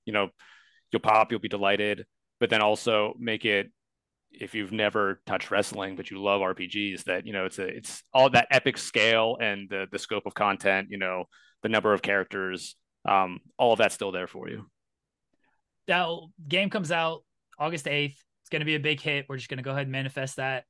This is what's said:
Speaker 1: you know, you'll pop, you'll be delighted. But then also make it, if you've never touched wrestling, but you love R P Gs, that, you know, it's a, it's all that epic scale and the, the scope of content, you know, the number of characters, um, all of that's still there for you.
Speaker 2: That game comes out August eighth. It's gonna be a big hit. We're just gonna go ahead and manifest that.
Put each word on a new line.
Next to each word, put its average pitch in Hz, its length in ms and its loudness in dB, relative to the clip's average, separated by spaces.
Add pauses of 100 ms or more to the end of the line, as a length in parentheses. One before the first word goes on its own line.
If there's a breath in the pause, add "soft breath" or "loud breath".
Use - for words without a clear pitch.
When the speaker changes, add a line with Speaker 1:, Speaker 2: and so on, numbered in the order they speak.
Speaker 1:
you 107 80 -6
know, 101 160 0 (640 soft breath)
you'll 107 80 0
pop, 107 320 6
you'll 107 80 0
be 107 80 -6
delighted. 101 580 0 (340)
But 113 100 2
then 107 120 4
also 107 560 2
make 117 260 -4
it, 101 260 2 (600)
if - 220 -12
you've 101 180 -6
never 104 540 0
touched 95 240 -4
wrestling, 98 460 -2
but 92 140 -12
you 95 100 -12
love 101 220 2
R 92 120 0
P 92 120 -10
Gs, 101 380 -6
that, 95 220 -4
you 113 60 -10
know, 95 120 -2
it's 95 140 -6
a, 95 80 -6
it's - 360 -12 (100)
all 131 180 6
that 120 200 6
epic 131 280 2
scale 113 600 2
and 101 280 -4
the, 95 220 -6
the 101 80 -6
scope - 280 -6
of 98 80 -8
content, 98 560 2
you 101 80 -10
know, 92 260 -4 (380 soft breath)
the 113 60 -2
number 107 260 4
of 92 80 2
characters, 95 720 -4 (340)
um, 92 300 2 (180)
all 120 160 4
of 104 60 4
that's 107 160 2
still 98 180 -6
there 90 140 -6
for - 240 -14
you. - 160 -12 (1200)
Speaker 2:
That 175 220 2 (380)
game 185 240 2
comes 185 200 -2
out 165 320 0 (360)
August 160 280 -4
eighth. 143 320 -2 (240)
It's - 80 -20
gonna 151 160 -2
be 156 80 2
a 151 60 0
big 147 200 0
hit. 143 280 -2
We're 135 100 -8
just 120 100 -12
gonna 127 140 -8
go 135 80 -6
ahead 139 140 -2
and 135 80 -6
manifest 135 440 -6
that. 131 340 -4